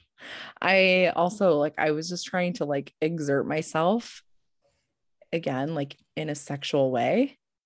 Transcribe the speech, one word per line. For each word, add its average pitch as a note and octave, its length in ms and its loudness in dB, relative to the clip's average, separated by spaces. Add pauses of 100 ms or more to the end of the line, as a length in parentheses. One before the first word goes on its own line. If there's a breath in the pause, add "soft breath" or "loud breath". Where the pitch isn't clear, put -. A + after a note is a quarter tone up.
(600 loud breath)
I F#3 560 4
also, F3+ 400 4
like, D3 220 0
I D3+ 140 2
was D#3+ 180 -4
just F3 160 -8
trying F3+ 280 -2
to, D3+ 120 -4
like, C#3+ 340 -4
exert D3 480 0
myself D#3+ 760 -2 (1120)
again, D#3+ 420 -4
like, C#3+ 220 -6 (180)
in D#3 140 -6
a D3 60 -6
sexual C#3 560 -2
way, C#3+ 480 0 (280)